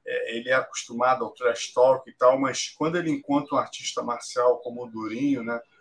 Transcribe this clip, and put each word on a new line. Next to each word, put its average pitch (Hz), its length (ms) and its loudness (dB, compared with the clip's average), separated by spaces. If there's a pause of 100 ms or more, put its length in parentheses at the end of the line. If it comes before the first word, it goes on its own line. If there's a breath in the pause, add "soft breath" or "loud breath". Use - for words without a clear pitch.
é, 120 320 -4
ele 123 120 -6
é 131 40 4
acostumado 123 680 0
ao 110 80 -6
trash - 420 -2
talk 127 360 4
e - 40 -20
tal, 131 260 4
mas 131 380 -4
quando 165 200 -2
ele 165 120 -2
encontra 139 460 -2
um 127 40 2
artista - 440 -6
marcial 123 560 0
como 123 240 -10
o 120 60 -12
Durinho, 113 540 -4
né, 117 160 -6 (220)